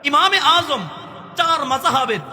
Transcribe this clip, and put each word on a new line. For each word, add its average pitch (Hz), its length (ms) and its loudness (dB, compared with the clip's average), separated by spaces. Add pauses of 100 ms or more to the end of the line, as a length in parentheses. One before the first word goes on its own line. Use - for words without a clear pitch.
ইমামে 339 340 2
আজম 311 420 2 (560)
চার 330 280 2
মাযহাবের 262 540 0 (140)